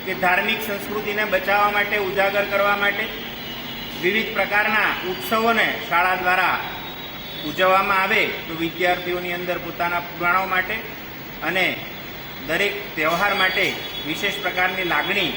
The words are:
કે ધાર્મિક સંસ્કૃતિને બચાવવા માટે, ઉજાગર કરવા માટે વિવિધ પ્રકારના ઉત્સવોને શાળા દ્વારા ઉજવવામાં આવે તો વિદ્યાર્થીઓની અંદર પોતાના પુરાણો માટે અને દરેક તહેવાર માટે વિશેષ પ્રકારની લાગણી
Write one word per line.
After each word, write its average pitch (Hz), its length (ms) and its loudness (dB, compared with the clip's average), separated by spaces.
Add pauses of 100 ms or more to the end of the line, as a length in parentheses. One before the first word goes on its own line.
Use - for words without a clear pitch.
કે 185 180 -4
ધાર્મિક 196 400 2
સંસ્કૃતિને 208 640 -2
બચાવવા 202 500 4
માટે, 208 240 2
ઉજાગર 196 460 2
કરવા 202 320 4
માટે 202 280 0 (960)
વિવિધ 208 320 0
પ્રકારના 208 560 2 (220)
ઉત્સવોને 220 560 2 (220)
શાળા 180 320 4
દ્વારા 180 360 2 (880)
ઉજવવામાં 190 560 4
આવે 202 200 2 (260)
તો 165 60 -6 (100)
વિદ્યાર્થીઓની 175 760 0
અંદર 175 220 -2
પોતાના 170 480 -2
પુરાણો 175 400 2
માટે 185 280 0 (680)
અને 180 220 2 (840)
દરેક 196 280 0 (200)
તહેવાર 170 400 2
માટે 190 300 2 (420)
વિશેષ 185 360 -2
પ્રકારની 180 500 0
લાગણી 160 440 0